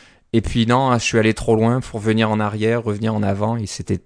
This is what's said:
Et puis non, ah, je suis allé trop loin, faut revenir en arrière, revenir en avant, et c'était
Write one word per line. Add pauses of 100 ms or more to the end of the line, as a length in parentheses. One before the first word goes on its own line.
(340)
Et
puis
non,
ah,
je
suis
allé
trop
loin,
faut
revenir
en
arrière,
revenir
en
avant,
et
c'était